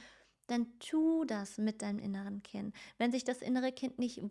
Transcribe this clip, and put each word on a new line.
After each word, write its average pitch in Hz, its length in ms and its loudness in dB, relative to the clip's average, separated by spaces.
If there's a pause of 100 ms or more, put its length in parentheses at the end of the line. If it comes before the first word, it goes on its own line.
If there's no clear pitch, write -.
(480)
dann 240 320 0
tu 320 440 4
das 208 340 -2
mit 214 240 2
deinem 208 180 0
inneren 202 440 -4
Kind. 208 320 -8 (220)
Wenn 240 160 4
sich 254 100 0
das 247 180 -2
innere 254 300 2
Kind 254 260 -4
nicht 240 220 -2 (120)